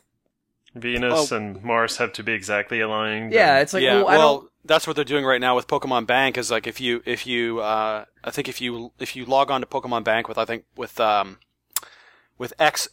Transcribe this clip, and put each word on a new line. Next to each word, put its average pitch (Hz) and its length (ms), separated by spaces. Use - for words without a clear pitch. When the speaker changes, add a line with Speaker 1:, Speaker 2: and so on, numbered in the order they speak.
Speaker 1:
Venus 123 560
Speaker 2:
Oh. 123 60
Speaker 1:
and 101 260
Mars 117 360
have 117 160
to 110 100
be 113 80
exactly 104 480
aligned 110 520
Speaker 3:
Yeah, 185 220
Speaker 1:
and 139 80
Speaker 3:
it's 147 100
like, 185 120
Speaker 2:
Yeah, 127 140
Speaker 3:
well, - 100
I - 100
Speaker 2:
well, 147 220
Speaker 3:
don't - 100
Speaker 2:
that's 156 240
what 151 80
they're 147 80
doing 139 200
right 127 160
now 127 140
with 123 140
Pokemon 131 400
Bank. 131 280
Is 117 140
like, 110 160
if 117 140
you, 120 240
if 120 240
you, 117 320
uh, 107 460
I 117 60
think 131 180
if 123 120
you, 120 380
if - 160
you 131 120
log 135 260
on 131 80
to 123 80
Pokemon 123 360
Bank 113 220
with, 113 120
I 113 80
think 117 180
with, 120 220
um, 104 400
with 123 200
X, - 340